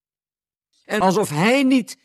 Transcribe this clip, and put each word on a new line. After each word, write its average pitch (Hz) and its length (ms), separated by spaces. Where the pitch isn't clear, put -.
En 202 140
alsof 190 300
hij 214 340
niet 262 420